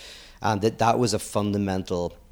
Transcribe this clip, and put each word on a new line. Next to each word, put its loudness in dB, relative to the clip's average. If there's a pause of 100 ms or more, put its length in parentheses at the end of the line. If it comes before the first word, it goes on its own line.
(420)
And 0
that, 2
that 4
was 2
a 0
fundamental -2 (140)